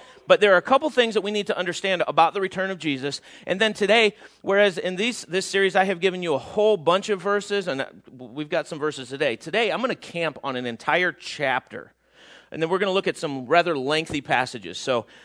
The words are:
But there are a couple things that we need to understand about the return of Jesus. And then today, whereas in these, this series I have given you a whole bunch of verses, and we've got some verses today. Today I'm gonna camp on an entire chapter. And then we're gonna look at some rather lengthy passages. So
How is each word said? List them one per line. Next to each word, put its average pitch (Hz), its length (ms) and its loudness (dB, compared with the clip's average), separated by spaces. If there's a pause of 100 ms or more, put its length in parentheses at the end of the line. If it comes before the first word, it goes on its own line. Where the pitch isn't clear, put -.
(280)
But 180 140 6
there 202 120 6
are 175 40 8
a 175 40 2
couple 277 280 4
things 233 240 2
that 202 80 0
we 202 100 -2
need 208 160 -2
to 208 100 -2
understand 180 480 -2
about 151 280 4
the 196 80 -4
return 190 280 -2
of 185 100 -8
Jesus. 139 420 -4 (260)
And 190 140 0
then 220 120 2
today, 208 400 4 (280)
whereas 196 360 4
in 180 200 -4
these, 226 260 -2
this 180 220 -4
series 196 280 0
I 190 120 4
have 185 160 -2
given 180 200 0
you 165 120 -2
a 135 40 2
whole 208 380 2
bunch 175 320 0
of 202 140 -2
verses, 202 480 -2
and 135 160 -4 (260)
we've 131 380 -12
got 156 180 -2
some 165 100 -10
verses 139 300 -4
today. 135 300 -2
Today 196 340 -2
I'm 170 80 -2
gonna 240 160 -2
camp 165 480 -6
on 131 140 -4
an 127 80 -4
entire 147 480 0
chapter. - 800 -6 (580)
And 156 100 -8
then 160 80 0
we're 185 80 2
gonna 190 140 0
look 190 160 0
at 170 80 -2
some 139 300 -6
rather 165 320 2
lengthy 151 420 -2
passages. 123 580 -4
So 120 280 -2 (200)